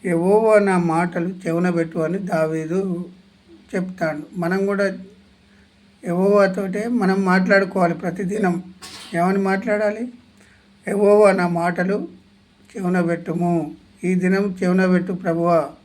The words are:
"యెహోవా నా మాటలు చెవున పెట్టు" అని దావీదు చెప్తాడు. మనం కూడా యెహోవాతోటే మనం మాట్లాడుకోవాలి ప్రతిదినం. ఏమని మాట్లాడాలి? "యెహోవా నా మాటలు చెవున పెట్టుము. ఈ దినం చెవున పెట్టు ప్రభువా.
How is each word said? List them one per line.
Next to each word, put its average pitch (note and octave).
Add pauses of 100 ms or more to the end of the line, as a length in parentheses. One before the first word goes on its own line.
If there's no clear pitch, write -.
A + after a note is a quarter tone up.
"యెహోవా G#3
నా G3
మాటలు F3
చెవున F3+
పెట్టు" E3+
అని E3
దావీదు E3+ (680)
చెప్తాడు. E3+
మనం F#3
కూడా G3 (1200)
యెహోవాతోటే G3
మనం G3
మాట్లాడుకోవాలి F#3
ప్రతిదినం. F3+ (520)
ఏమని F#3
మాట్లాడాలి? G#3 (760)
"యెహోవా G3+
నా F3+
మాటలు F3+ (680)
చెవున F3+
పెట్టుము. E3+ (280)
ఈ F#3
దినం F#3
చెవున F#3
పెట్టు F#3
ప్రభువా. E3+ (160)